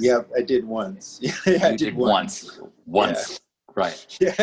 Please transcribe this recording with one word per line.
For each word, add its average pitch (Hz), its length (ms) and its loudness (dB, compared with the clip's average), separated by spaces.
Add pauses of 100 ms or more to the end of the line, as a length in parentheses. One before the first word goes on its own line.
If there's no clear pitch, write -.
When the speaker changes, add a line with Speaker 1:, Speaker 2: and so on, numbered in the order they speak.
Speaker 1:
Yep, 123 320 2
I 123 60 2
did 120 240 0
once. 104 560 -8
<laughs> - 240 -4
Yeah, 185 200 4
I 160 40 4
Speaker 2:
You - 80 -2
Speaker 1:
did - 0 -
Speaker 2:
did 123 180 -2
Speaker 1:
once. 104 640 0
Speaker 2:
once. - 20 -16 (260)
Once. 95 440 2
Speaker 1:
Yeah. - 60 -12 (380)
Speaker 2:
Right. 90 380 -2
Speaker 1:
<laughs> - 80 -2
Yeah, 185 120 4 (100)